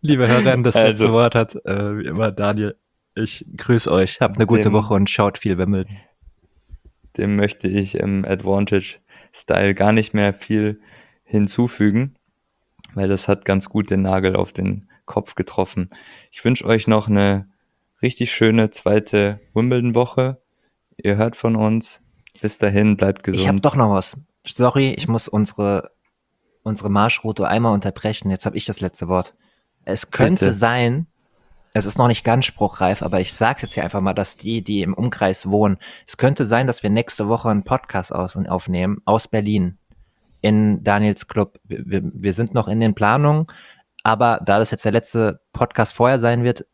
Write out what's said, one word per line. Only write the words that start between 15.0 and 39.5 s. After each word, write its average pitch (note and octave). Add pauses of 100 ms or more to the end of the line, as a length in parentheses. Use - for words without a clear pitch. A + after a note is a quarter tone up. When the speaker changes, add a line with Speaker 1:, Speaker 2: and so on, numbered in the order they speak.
Speaker 2:
Kopf -
getroffen. F#2+ (440)
Ich -
wünsch B2
euch A2
noch G#2+
eine G2+ (540)
richtig B2
schöne A2
zweite G#2 (140)
Wimbledon-Woche. B2 (560)
Ihr G2+
hört A2+
von A2+
uns. A2 (400)
Bis G#2+
dahin, G#2
bleibt G2
gesund. F#2+
Speaker 1:
Ich F#2+
hab G2
doch C#3
noch A#2
was. F#2+ (280)
Sorry, C3
ich -
muss A2+
unsere, G2+ (720)
unsere G#2+
Marschroute G#2
einmal A2+
unterbrechen. G2+
Jetzt F#2
hab G#2
ich -
das -
letzte F2+
Wort. F#2 (500)
Es -
könnte F3
Speaker 2:
Bitte. C3
Speaker 1:
sein, A#2+ (680)
es G#2
ist G2+
noch A#2+
nicht A#2
ganz A#2+
spruchreif, G2
aber F#2
ich F#2
sag's A#2
jetzt -
hier -
einfach -
mal, F#3+
dass -
die, A2+
die G#2
im F#2
Umkreis G2
wohnen, G2+ (300)
es -
könnte C3+
sein, A#2
dass A#2+
wir G#2+
nächste G#2+
Woche A2+
einen G#2
Podcast -
aus-, F#2
aufnehmen F#2
aus G#2+
Berlin G#2 (640)